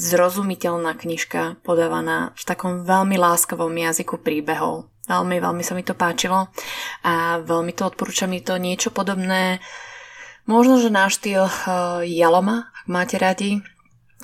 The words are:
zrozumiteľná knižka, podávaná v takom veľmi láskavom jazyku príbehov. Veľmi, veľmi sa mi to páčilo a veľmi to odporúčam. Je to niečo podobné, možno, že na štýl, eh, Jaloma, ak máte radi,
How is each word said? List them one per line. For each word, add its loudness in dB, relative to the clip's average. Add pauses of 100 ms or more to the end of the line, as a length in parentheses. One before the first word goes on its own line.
zrozumiteľná 0
knižka, -6
podávaná 0
v -16
takom -4
veľmi 4
láskavom 2
jazyku -2
príbehov. -2 (160)
Veľmi, 0
veľmi -2
sa -4
mi -6
to -4
páčilo 0 (560)
a 0
veľmi -2
to -2
odporúčam. -4
Je -6
to -2
niečo -2
podobné, 0 (800)
možno, 6
že 4
na 4
štýl, 2
eh, -2 (640)
Jaloma, 4
ak -14
máte -2
radi, 0 (640)